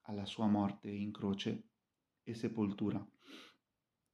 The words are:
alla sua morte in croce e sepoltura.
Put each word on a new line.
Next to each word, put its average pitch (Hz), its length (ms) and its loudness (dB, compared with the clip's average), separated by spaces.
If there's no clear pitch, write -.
alla 101 220 -6
sua 110 220 0
morte 104 420 4
in 104 220 -2
croce 104 560 -2
e 117 100 -6
sepoltura. 104 720 0